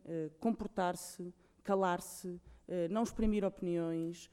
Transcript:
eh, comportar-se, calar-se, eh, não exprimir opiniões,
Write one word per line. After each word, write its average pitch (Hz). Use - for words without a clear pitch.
eh, 160
comportar-se, 180
calar-se, 180
eh, 175
não 214
exprimir 214
opiniões, 170